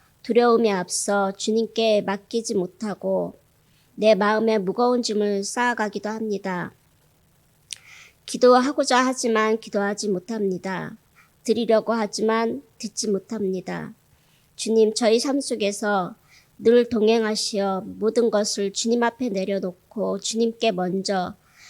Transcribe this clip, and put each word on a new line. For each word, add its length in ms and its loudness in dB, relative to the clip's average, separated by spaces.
두려움에 480 4
앞서 600 -2
주님께 720 0
맡기지 540 -4
못하고 840 -4
내 180 4
마음에 440 2
무거운 440 0
짐을 420 -2
쌓아가기도 680 -4
합니다. 640 -6
기도하고자 800 4
하지만 540 0
기도하지 500 -4
못합니다. 880 -4
드리려고 500 2
하지만 680 -2
듣지 320 -8
못합니다. 840 -6
주님, 360 2
저희 240 2
삶 220 -2
속에서 760 -2
늘 300 6
동행하시어 960 0
모든 440 0
것을 440 0
주님 300 0
앞에 260 -2
내려놓고 880 -4
주님께 520 0
먼저 640 -2